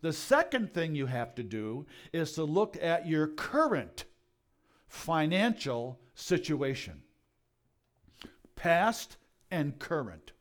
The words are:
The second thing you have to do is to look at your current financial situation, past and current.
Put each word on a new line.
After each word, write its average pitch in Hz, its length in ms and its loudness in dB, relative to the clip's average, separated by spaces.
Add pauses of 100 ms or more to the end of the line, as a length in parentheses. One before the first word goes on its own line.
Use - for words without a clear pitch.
The 160 100 0
second 262 600 2
thing 165 220 -2
you 139 120 0
have 120 300 -2
to 123 60 -6
do 110 440 -6 (260)
is 160 200 -2
to 160 120 -2
look 185 360 0
at 170 260 2
your 156 200 4
current 190 760 0 (840)
financial 156 1120 0 (140)
situation, 135 880 -2 (1500)
past 185 600 2 (340)
and 147 280 0
current. 110 640 -6